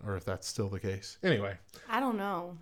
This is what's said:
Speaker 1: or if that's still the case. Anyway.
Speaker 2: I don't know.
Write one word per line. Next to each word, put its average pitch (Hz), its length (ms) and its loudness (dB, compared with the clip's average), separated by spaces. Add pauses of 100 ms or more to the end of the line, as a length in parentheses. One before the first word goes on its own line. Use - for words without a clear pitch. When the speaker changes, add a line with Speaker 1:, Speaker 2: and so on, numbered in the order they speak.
Speaker 1:
or 98 100 0
if 87 100 -4
that's 95 220 -2
still 101 220 0
the 98 100 -2
case. 95 440 -2
Anyway. 101 340 4 (300)
Speaker 2:
I 226 120 2
don't 254 180 4
know. 180 440 -2